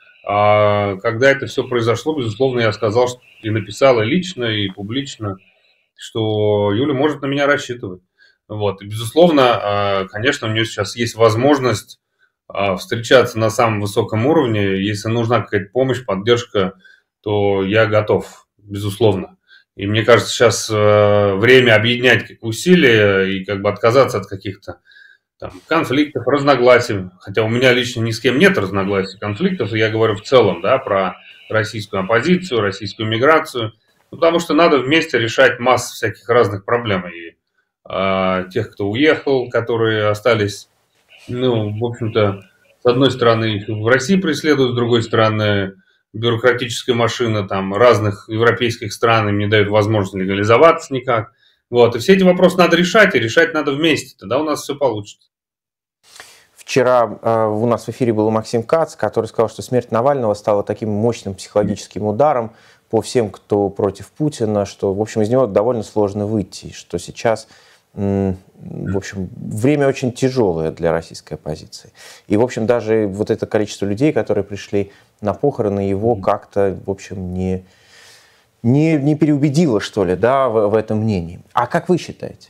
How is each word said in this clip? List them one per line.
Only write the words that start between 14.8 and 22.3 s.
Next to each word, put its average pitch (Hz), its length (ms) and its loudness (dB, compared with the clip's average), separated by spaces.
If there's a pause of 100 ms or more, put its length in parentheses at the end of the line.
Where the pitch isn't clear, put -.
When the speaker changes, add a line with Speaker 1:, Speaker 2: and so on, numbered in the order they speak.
Speaker 1:
Если 104 260 -4
нужна 117 320 0
какая-то - 300 -4
помощь, 131 340 -2
поддержка, 101 680 0 (500)
то 101 400 0
я 107 240 2
готов, 104 600 -2 (100)
безусловно. 101 800 -2 (400)
И 98 100 -6
мне 107 160 0
кажется, 110 300 4
сейчас, - 380 0
э, 104 640 4
время 120 400 6
объединять 120 680 0